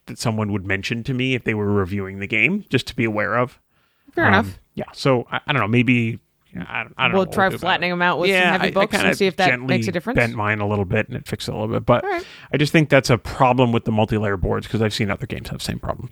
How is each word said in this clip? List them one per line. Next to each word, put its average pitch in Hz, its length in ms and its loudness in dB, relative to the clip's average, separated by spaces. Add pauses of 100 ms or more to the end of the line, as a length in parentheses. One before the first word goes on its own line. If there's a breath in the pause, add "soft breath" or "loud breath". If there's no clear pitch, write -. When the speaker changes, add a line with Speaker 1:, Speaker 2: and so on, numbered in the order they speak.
Speaker 1:
that 120 140 -12
someone 110 320 -2
would 98 160 -4
mention 98 340 -2
to 135 100 -4
me 127 220 0
if 120 80 -4
they 117 120 -2
were 104 180 0
reviewing 98 480 -2
the 98 80 -6
game, 120 420 2
just 131 160 0
to - 80 -14
be 117 100 -2
aware 104 320 -2
of. 123 220 -2 (540 soft breath)
Speaker 2:
Fair 330 140 0
Speaker 1:
Um, 202 80 6
Speaker 2:
enough. 139 260 0 (160)
Speaker 1:
yeah, - 160 -6
so 127 400 0
I, 151 160 -4
I - 40 0
don't 131 100 2
know, 98 60 0
maybe, 117 520 2 (380)
I, - 20 -10
I 117 220 -8
don't 113 60 -12 (100)
Speaker 2:
We'll 131 140 2
Speaker 1:
know 190 60 2 (100)
what - 40 -10
Speaker 2:
try 202 120 2
Speaker 1:
we'll 190 60 2
do - 60 -6
about - 40 -8
Speaker 2:
flattening 175 300 -2
Speaker 1:
it. - 20 -2
Speaker 2:
'em 175 100 -2
out 175 160 2
with 175 120 2
some 294 40 2
Speaker 1:
Yeah, 180 180 4
Speaker 2:
heavy 185 120 0
Speaker 1:
I, - 40 2
I - 40 -2
Speaker 2:
books 202 220 0
and 202 80 2
Speaker 1:
kinda 175 140 2
Speaker 2:
see 196 100 0
if 185 100 -2
that 185 120 2
Speaker 1:
gently 123 180 -2
Speaker 2:
makes 117 200 0
a 185 60 -4
difference. - 240 -4
Speaker 1:
bent 120 180 2
mine 107 260 0
a 104 60 -2
little 104 200 0
bit 107 200 0
and - 100 -8
it - 120 -10
fixed - 180 -6
it - 60 -6
a - 40 -4
little 110 180 -4
bit, 110 120 -2
but 120 180 4
Speaker 2:
All 403 60 -2
right. 359 140 -4 (280 loud breath)
Speaker 1:
I 156 40 0
just 143 160 0
think 160 160 4
that's 139 220 4
a 120 80 4
problem 127 520 2
with 117 140 0
the 117 80 -2
multi-layer 107 460 0
boards, 104 280 -2
'cause 107 160 -2
I've 107 120 0
seen 101 160 -2
other - 160 -4
games - 240 -8
have - 80 -8
the - 60 -10
same 117 140 -4
problem. 113 340 -8